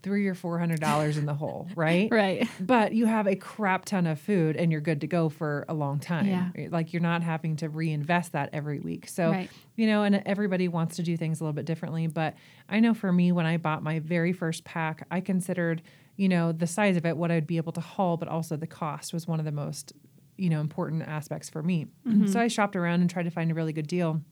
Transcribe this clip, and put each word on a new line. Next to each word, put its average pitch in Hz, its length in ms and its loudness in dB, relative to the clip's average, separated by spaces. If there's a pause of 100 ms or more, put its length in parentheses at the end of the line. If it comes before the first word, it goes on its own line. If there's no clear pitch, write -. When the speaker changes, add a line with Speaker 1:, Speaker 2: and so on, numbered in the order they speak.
Speaker 1:
three 202 220 2
or 185 80 0
four 170 240 -4
hundred 165 200 2
dollars 151 380 2
in 147 80 0
the 147 80 -2
hole, 147 380 -6
Speaker 2:
<laughs> 208 40 -10
Speaker 1:
right? 170 360 4
Speaker 2:
Right. 208 360 2 (120)
Speaker 1:
But 208 340 2
you 226 140 4
have 220 200 2
a 196 80 4
crap 190 500 -2
ton 185 200 2
of 156 140 0
food 160 360 2
and 170 160 2
you're 156 80 2
good 147 220 0
to 156 60 -4
go 165 220 2
for 147 380 -4
a - 60 -4
long 143 260 -2
time. 170 280 0
Speaker 2:
Yeah. 180 280 0
Speaker 1:
Right? - 160 -8
Like, 165 220 -2
you're 170 80 0
not 170 220 0
having 160 340 -2
to 156 120 -4
reinvest 160 640 -2
that 143 200 -2
every 147 260 -4
week. - 300 -8
So, 170 220 2
Speaker 2:
Right. 190 180 -2 (260)
Speaker 1:
you 226 120 2
know, 208 160 4
and 202 240 4
everybody 185 400 0
wants 165 300 0
to 175 60 -2
do 170 140 0
things 160 240 -2
a - 20 -4
little 151 120 -2
bit 151 100 -4
differently. 165 400 -2
But 156 300 -2 (340)
I 208 100 2
know 233 140 6
for 202 180 0
me, 175 200 6
when 175 160 2
I 170 100 2
bought 156 240 0
my 156 160 -2
very 165 340 0
first 170 320 -4
pack, 160 460 -6
I 175 120 0
considered, 175 600 0 (360)
you 190 120 4
know, 170 220 4
the 165 160 0
size 196 300 2
of 165 100 -2
it, 156 100 0
what 170 140 0
I'd 160 160 2
be 170 100 0
able 165 160 -2
to 170 80 -6
haul, 175 340 0
but 170 120 -6
also 165 280 -4
the 151 120 -6
cost 151 440 -8
was 165 160 -6
one 160 120 0
of 156 60 -2
the 151 60 -4
most, 147 400 -8 (460)
you 185 140 2
know, 151 100 2
important 156 400 -4
aspects 151 480 -8
for 151 140 -8
me. 170 240 0 (200)
Speaker 2:
Mm-hmm. 208 200 6
Speaker 1:
So 196 120 2
I 233 80 4
shopped 202 280 0
around 175 260 2
and 175 80 4
tried 175 140 -4
to 170 80 -4
find 165 180 -2
a 160 60 0
really 160 180 -2
good 156 140 -4
deal. 165 340 0 (100)